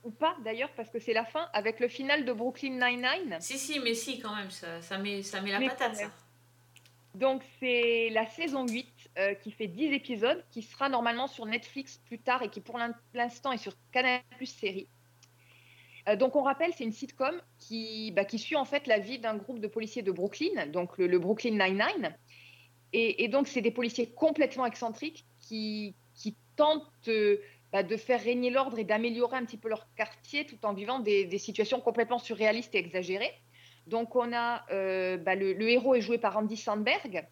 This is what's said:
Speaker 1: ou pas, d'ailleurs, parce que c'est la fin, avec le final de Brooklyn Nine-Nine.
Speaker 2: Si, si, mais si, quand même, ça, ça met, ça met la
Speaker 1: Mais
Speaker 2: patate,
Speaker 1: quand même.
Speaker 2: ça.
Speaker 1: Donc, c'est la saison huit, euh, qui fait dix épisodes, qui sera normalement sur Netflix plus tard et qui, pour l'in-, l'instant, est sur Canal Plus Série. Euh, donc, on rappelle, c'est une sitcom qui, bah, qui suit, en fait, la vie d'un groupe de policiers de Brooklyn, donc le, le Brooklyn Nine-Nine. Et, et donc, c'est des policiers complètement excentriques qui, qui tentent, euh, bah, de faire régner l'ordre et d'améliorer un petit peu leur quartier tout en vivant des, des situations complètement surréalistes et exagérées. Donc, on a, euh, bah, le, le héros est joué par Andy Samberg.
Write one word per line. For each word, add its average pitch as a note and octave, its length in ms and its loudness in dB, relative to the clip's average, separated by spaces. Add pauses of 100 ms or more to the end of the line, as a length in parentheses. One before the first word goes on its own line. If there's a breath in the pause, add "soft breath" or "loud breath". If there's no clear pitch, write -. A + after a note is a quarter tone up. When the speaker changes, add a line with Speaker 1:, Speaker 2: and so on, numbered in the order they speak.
Speaker 1:
ou A#3 80 -10
pas, D#4+ 320 0
d'ailleurs, A3+ 320 -4
parce A3+ 140 -8
que A#3 100 -4
c'est A3+ 140 -2
la A3+ 120 2
fin, D#4 280 -4
avec A3 260 0
le A#3+ 80 4
final C4+ 380 0
de B3 80 0
Brooklyn B3+ 380 -4
Nine-Nine. B3 720 0
Speaker 2:
Si, C4+ 180 -6
si, C#4+ 200 -4
mais A#3 140 0
si, A3+ 260 -4
quand G#3 160 -6
même, G3 140 -6
ça, E3+ 320 -10
ça F#3+ 160 -6
met, G3+ 240 -4
ça G3 200 -6
met G3+ 100 -2
la G3+ 80 0
Speaker 1:
Mais C4 80 2
Speaker 2:
patate, B3 240 0
Speaker 1:
quand G#3+ 80 -8
même. G#3 100 -6
Speaker 2:
ça. - 60 -18 (1000)
Speaker 1:
Donc, C4 300 2 (160)
c'est A#3 500 4
la A3 160 2
saison C4+ 400 -2
huit, A#3+ 260 -4 (280)
euh, G3 160 2
qui G#3 160 -12
fait A3 160 -4
dix C4+ 260 0
épisodes, B3+ 580 0
qui A3 120 -10
sera - 260 -2
normalement A#3+ 380 0
sur A#3 180 -10
Netflix A#3+ 600 -8
plus A#3 100 -12
tard B3+ 260 0
et G#3 60 -4
qui, G#3 100 -10
pour A#3 180 -10
l'in-, A#3 180 -4 (180)
l'instant, A#3+ 380 -2
est A#3+ 60 -2
sur B3 160 -10 (180)
Canal B3+ 300 2 (160)
Plus C4 100 -8
Série. G3 400 -6 (1200 loud breath)
Euh, G#3+ 80 4
donc, C4 180 4
on C#4 80 6
rappelle, C#4 340 2
c'est C4 60 -6
une A3 80 -2
sitcom C#4 500 -4 (180)
qui, A3 520 -8
bah, G3 140 2
qui A3 120 -6
suit, D4+ 200 -2
en C4+ 80 2
fait, C#4+ 220 -2
la A3 120 6
vie A3+ 200 -6
d'un A3 180 -2
groupe A#3 220 -8
de G#3 80 -4
policiers A3 340 -4
de F#3+ 100 0
Brooklyn, G3 560 0
donc F3 300 -4
le, F3+ 100 4
le F3+ 100 6
Brooklyn G#3+ 340 2
Nine-Nine. G#3 640 2 (800 loud breath)
Et, A3+ 320 2
et A#3 60 0
donc, C4+ 180 4
c'est B3 140 -2
des A3 100 4
policiers A#3+ 360 -2
complètement C#4 580 2
excentriques A#3+ 580 -6 (160)
qui, G#3+ 540 -6 (200)
qui - 220 -8 (220)
tentent, D4+ 500 2
euh, G#3 300 4 (340 loud breath)
bah, G3 120 2
de F#3 120 0
faire A#3 260 0
régner B3 280 0
l'ordre B3+ 300 0
et G#3+ 40 -2
d'améliorer A#3 540 0
un B3 80 -2
petit A3 100 -14
peu A3 140 -8
leur G#3+ 260 -4
quartier C#4+ 500 -4
tout A#3 180 -14
en G#3 100 0
vivant G#3+ 260 -4
des, G3+ 240 4
des F#3 160 -2
situations A3 400 0
complètement A#3 400 2
surréalistes G#3+ 560 0
et G3 40 4
exagérées. F#3 540 -2 (540 loud breath)
Donc, A3+ 300 -2
on A#3+ 160 2
a, A#3+ 380 -2
euh, F#3+ 440 0
bah, F3+ 200 2
le, G3 180 2
le G#3+ 160 2
héros B3 260 6
est A#3 60 4
joué A#3 160 0
par G#3 180 0
Andy G#3+ 220 0
Samberg. G#3+ 760 0